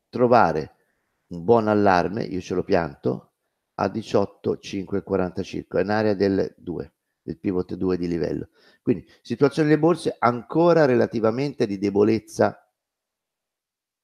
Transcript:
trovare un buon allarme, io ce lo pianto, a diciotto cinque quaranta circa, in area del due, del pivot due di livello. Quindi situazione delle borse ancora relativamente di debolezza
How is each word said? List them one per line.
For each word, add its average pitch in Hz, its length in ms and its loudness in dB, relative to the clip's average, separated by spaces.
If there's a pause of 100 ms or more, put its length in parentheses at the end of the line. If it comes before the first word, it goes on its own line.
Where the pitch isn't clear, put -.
trovare 113 680 2 (560)
un 85 100 -10
buon 110 240 4
allarme, 101 580 2
io 90 160 -8
ce - 120 -10
lo 90 100 -2
pianto, 87 680 -4 (420)
a 98 140 -2
diciotto 104 720 -4
cinque 98 420 -8
quaranta 92 400 -2
circa, 87 380 -6
in 92 100 -2
area 107 240 0
del 95 440 0
due, 78 360 -12 (280)
del - 180 -12
pivot 92 340 -4
due 92 240 -2
di 87 100 -6
livello. 80 420 -4 (340)
Quindi 104 260 -4 (120)
situazione 147 460 0
delle 151 120 4
borse 156 400 0
ancora 160 680 2
relativamente 120 800 0
di 101 140 -4
debolezza 104 920 0 (1300)